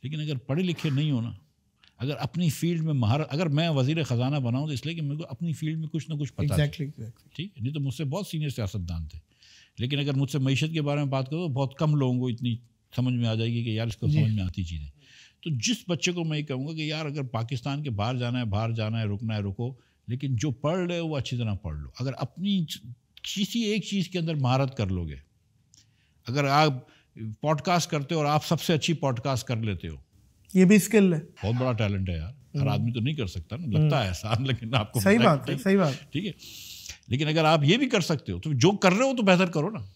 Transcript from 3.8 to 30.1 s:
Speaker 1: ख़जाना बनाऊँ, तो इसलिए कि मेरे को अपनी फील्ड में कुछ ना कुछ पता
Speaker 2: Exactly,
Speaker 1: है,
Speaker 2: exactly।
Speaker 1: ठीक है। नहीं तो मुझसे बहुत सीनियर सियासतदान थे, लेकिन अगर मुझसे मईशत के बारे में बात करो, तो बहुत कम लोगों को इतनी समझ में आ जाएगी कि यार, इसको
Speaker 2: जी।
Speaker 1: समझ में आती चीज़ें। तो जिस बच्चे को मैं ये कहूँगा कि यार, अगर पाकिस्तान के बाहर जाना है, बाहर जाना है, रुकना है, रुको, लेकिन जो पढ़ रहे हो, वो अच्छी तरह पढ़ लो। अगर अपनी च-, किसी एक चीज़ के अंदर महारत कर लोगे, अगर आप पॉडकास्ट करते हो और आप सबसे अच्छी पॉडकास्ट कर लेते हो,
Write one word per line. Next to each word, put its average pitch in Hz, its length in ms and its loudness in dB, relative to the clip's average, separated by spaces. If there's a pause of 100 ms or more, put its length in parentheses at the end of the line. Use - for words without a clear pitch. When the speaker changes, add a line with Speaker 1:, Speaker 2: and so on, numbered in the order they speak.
Speaker 1:
ख़जाना 123 360 0
बनाऊँ, 127 260 0
तो 156 60 -4
इसलिए 147 220 -6
कि 170 60 -8
मेरे 143 160 -4
को 160 100 -8
अपनी 165 260 -4
फील्ड 156 260 -4
में 156 100 -6
कुछ 156 220 -6
ना 156 60 -4
कुछ 147 140 -4
पता - 160 -4
Speaker 2:
Exactly, 147 340 2
Speaker 1:
है, 139 80 -4
Speaker 2:
exactly। - 480 -16
Speaker 1:
ठीक 196 200 -10
है। 120 60 -10
नहीं 131 100 -4
तो 156 80 -4
मुझसे 139 260 -4
बहुत 180 240 -6
सीनियर 151 200 -4
सियासतदान 87 560 -6
थे, 78 120 -14 (600)
लेकिन 139 200 -2
अगर 143 140 -2
मुझसे 139 260 0
मईशत 135 320 0
के 160 80 -2
बारे 143 200 0
में 139 100 -2
बात 131 180 -2
करो, 156 120 -6
तो 180 100 -4
बहुत 135 280 -2
कम 151 160 2
लोगों 131 260 2
को 127 100 0
इतनी 120 280 -2 (340)
समझ 123 220 0
में 120 140 0
आ 113 60 0
जाएगी 117 300 -2
कि 110 140 -2
यार, 117 100 -2
इसको - 200 -2
Speaker 2:
जी। 151 100 4
Speaker 1:
समझ 110 140 4
में 104 120 0
आती 92 200 -4
चीज़ें। 78 260 -10 (520)
तो 175 160 -6
जिस 202 320 -4
बच्चे 175 220 -2
को 175 120 -4
मैं 156 120 -2
ये 147 60 -4
कहूँगा 143 320 -6
कि 156 160 -6
यार, 156 160 -4
अगर 147 220 -6
पाकिस्तान 127 540 -4
के 147 100 -4
बाहर 110 260 -2
जाना 123 200 -2
है, 123 80 -2
बाहर 110 260 -2
जाना 113 260 -2
है, 110 100 -2
रुकना 110 260 -4
है, 107 80 -2
रुको, 117 340 -4 (320)
लेकिन 135 280 -2
जो 151 140 -2 (120)
पढ़ 160 160 0
रहे 175 200 -2
हो, 170 100 -4
वो 156 80 -4
अच्छी 127 220 -4
तरह 110 160 -2 (100)
पढ़ 78 100 -6
लो। 73 260 -10
अगर 131 140 -4
अपनी 190 500 -2
च-, - 160 -12 (460)
किसी 220 380 -2
एक 208 240 -2
चीज़ 196 220 -2
के 180 80 -4
अंदर 165 200 -2
महारत 131 400 2
कर 101 120 0
लोगे, 80 300 -4 (1040)
अगर 139 200 0
आप 139 400 4 (560)
पॉडकास्ट 156 480 2
करते 147 240 -2
हो 160 60 2
और 147 60 2
आप 147 160 2
सबसे - 300 0
अच्छी 160 240 2
पॉडकास्ट 131 500 -2
कर 120 140 -2
लेते 98 280 -4
हो, 78 80 -10 (580)